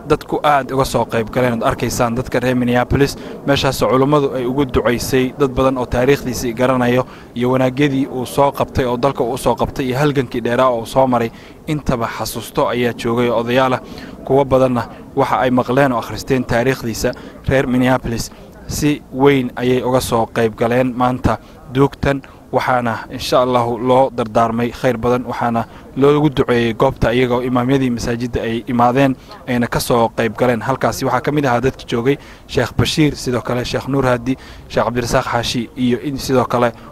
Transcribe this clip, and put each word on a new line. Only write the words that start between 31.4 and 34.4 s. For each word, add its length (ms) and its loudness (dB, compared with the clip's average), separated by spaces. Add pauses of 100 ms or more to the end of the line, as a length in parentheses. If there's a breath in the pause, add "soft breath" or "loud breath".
ahaa 140 0
dadkii 260 -2
joogay 300 0 (300 loud breath)
Sheekh 300 -2
Bashiir, 400 2
sidoo 260 -4
kale 220 -4
Sheekh 240 -6
Nuur 160 0
Haadi, 320 0 (320 loud breath)